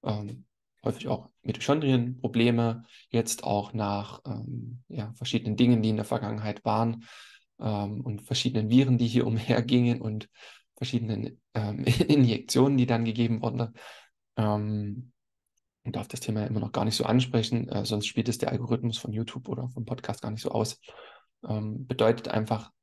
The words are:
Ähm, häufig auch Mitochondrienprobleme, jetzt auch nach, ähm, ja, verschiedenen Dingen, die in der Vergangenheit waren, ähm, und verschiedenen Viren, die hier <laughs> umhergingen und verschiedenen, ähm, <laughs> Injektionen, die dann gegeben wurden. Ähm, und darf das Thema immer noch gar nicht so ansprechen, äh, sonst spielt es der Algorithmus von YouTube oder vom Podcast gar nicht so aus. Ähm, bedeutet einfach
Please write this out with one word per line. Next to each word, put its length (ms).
Ähm, 420
häufig 240
auch 200
Mitochondrienprobleme, 1400
jetzt 340
auch 280
nach, 540
ähm, 640
ja, 260
verschiedenen 420
Dingen, 260
die 80
in 60
der 80
Vergangenheit 600
waren, 400
ähm, 420
und 200
verschiedenen 480
Viren, 280
die 100
hier 180
<laughs> 0
umhergingen 720
und 280
verschiedenen, 640
ähm, 300
<laughs> 240
Injektionen, 720
die 80
dann 180
gegeben 380
wurden. 320
Ähm, 760
und 120
darf 120
das 120
Thema 260
immer 140
noch 120
gar 120
nicht 120
so 80
ansprechen, 640
äh, 180
sonst 200
spielt 220
es 100
der 120
Algorithmus 480
von 140
YouTube 360
oder 220
vom 140
Podcast 360
gar 100
nicht 120
so 80
aus. 280
Ähm, 380
bedeutet 420
einfach 420